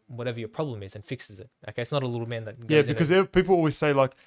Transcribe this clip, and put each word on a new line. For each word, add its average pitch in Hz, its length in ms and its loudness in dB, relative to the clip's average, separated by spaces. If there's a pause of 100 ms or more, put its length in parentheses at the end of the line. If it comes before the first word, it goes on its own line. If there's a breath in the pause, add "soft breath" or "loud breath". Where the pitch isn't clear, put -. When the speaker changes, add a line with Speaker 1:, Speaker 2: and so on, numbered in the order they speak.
Speaker 1:
whatever 120 320 -8
your 110 80 -10
problem 127 340 -6
is 98 140 -14
and 101 80 -14
fixes 110 340 -12
it. 101 100 -20 (200)
Okay, 120 140 -8
it's 117 100 -6
not 143 100 -2
a 127 60 -4
little 117 180 -6
man 117 200 -8
that 110 160 -14
Speaker 2:
Yeah, 151 160 4
Speaker 1:
goes 143 100 4
in 143 60 0
Speaker 2:
because 147 180 0
Speaker 1:
and 190 80 6
Speaker 2:
if 185 100 -2
people 185 240 4
always 160 220 2
say, 151 160 2
like, 135 240 2 (100)